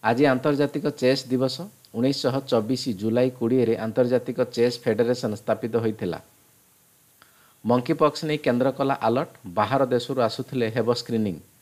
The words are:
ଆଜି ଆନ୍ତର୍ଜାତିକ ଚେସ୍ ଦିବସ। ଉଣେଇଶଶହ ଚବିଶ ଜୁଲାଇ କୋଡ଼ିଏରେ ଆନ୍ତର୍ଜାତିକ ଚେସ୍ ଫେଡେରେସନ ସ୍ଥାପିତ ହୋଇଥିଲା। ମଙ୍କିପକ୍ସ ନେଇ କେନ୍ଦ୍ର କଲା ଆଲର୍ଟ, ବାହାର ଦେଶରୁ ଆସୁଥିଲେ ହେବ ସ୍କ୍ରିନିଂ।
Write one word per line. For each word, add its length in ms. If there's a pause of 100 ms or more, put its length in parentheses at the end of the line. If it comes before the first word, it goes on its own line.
ଆଜି 220
ଆନ୍ତର୍ଜାତିକ 640
ଚେସ୍ 380
ଦିବସ। 340 (340)
ଉଣେଇଶଶହ 440
ଚବିଶ 500
ଜୁଲାଇ 400
କୋଡ଼ିଏରେ 460
ଆନ୍ତର୍ଜାତିକ 680
ଚେସ୍ 360
ଫେଡେରେସନ 560
ସ୍ଥାପିତ 400
ହୋଇଥିଲା। 460 (1400)
ମଙ୍କିପକ୍ସ 600
ନେଇ 120
କେନ୍ଦ୍ର 340
କଲା 220
ଆଲର୍ଟ, 400 (140)
ବାହାର 380
ଦେଶରୁ 360
ଆସୁଥିଲେ 480
ହେବ 240
ସ୍କ୍ରିନିଂ। 440 (240)